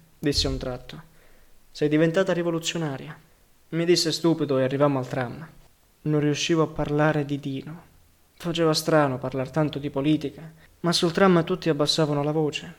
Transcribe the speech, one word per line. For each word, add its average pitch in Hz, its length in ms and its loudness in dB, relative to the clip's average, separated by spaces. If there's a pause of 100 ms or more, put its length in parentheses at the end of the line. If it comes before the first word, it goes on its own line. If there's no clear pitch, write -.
(180)
dissi 143 280 0
a 139 40 -2
un 131 80 -4
tratto. 131 440 -10 (680)
"Sei - 180 -2
diventata 165 440 2
rivoluzionaria." 165 960 -4 (440)
Mi 165 140 -2
disse 170 280 2
stupido 151 440 0
e 131 60 2
arrivammo 139 360 2
al 131 100 -4
tram. 135 380 -6 (560)
Non 151 180 0
riuscivo 147 420 2
a 151 60 2
parlare 147 580 0
di 143 120 -4
Dino. 143 440 -10 (500)
Faceva 165 400 0
strano 151 460 2
parlar 131 320 -6
tanto 151 280 -2
di 143 120 -6
politica, 147 600 -2 (300)
ma 170 100 0
sul 170 220 2
tram 180 320 6
tutti 175 240 -2
abbassavano 147 540 0
la 151 100 0
voce. 156 460 -4